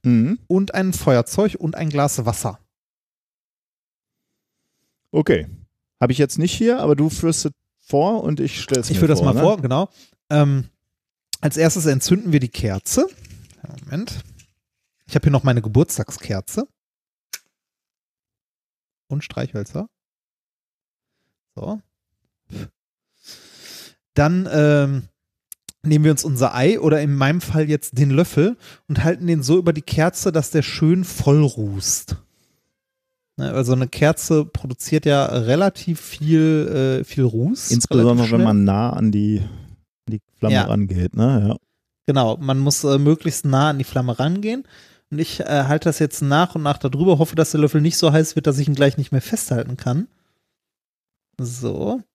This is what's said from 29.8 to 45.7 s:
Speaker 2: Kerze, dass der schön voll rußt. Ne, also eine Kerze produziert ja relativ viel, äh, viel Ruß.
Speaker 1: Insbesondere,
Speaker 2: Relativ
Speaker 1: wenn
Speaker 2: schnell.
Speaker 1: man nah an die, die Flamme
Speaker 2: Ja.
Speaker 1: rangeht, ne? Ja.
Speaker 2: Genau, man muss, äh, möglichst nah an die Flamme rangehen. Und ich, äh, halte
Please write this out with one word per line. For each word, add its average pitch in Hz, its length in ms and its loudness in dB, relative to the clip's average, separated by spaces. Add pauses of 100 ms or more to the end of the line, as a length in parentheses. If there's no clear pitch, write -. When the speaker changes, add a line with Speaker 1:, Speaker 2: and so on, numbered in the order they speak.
Speaker 2:
Kerze, 175 500 -2
dass 156 200 -2
der 156 100 2
schön 170 440 0
voll 147 360 2
rußt. 104 760 -4 (1200)
Ne, 135 160 -6
also 127 180 -2
eine 127 160 0
Kerze 151 580 0
produziert - 600 -6
ja 139 200 2
relativ 156 760 -2
viel, 151 960 0
äh, - 60 -4
viel - 180 -2
Ruß. 123 480 0
Speaker 1:
Insbesondere, 120 460 4
Speaker 2:
Relativ 117 160 2
Speaker 1:
wenn 117 60 4
Speaker 2:
schnell. 117 60 6
Speaker 1:
man 104 200 4
nah 104 260 2
an 110 220 0
die, 104 280 0 (680)
die 107 100 -8 (180)
Flamme 107 180 2
Speaker 2:
Ja. 107 100 2
Speaker 1:
rangeht, 95 500 -2
ne? 113 340 2
Ja. - 80 -2 (500)
Speaker 2:
Genau, 127 300 0
man 135 220 -2
muss, 139 240 0
äh, 139 140 2
möglichst 151 480 0
nah 139 240 2
an 143 80 -2
die 135 80 -4
Flamme 123 340 -4
rangehen. 208 460 -4 (460)
Und 147 80 -6
ich, - 200 -6
äh, - 60 -6 (220)
halte 151 200 0